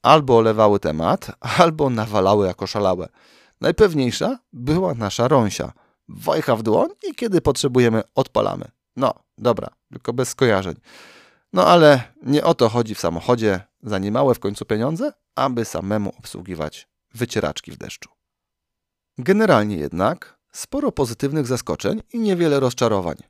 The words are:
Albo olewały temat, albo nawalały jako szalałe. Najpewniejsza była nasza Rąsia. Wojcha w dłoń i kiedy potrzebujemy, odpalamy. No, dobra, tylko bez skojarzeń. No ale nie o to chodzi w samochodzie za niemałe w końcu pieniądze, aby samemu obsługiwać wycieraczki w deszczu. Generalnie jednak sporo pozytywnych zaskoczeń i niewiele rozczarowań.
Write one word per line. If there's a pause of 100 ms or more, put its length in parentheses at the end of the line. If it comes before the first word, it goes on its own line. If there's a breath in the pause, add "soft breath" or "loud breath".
Albo
olewały
temat, (100)
albo
nawalały
jako
szalałe. (520 soft breath)
Najpewniejsza (140)
była
nasza
Rąsia. (360)
Wojcha
w
dłoń (220)
i
kiedy
potrzebujemy, (120)
odpalamy. (260)
No, (240)
dobra, (240)
tylko
bez
skojarzeń. (760 loud breath)
No
ale (200)
nie
o
to
chodzi
w
samochodzie (220)
za
niemałe
w
końcu
pieniądze, (220)
aby
samemu
obsługiwać (260)
wycieraczki
w
deszczu. (1080)
Generalnie
jednak (120)
sporo
pozytywnych
zaskoczeń (100)
i
niewiele
rozczarowań. (140)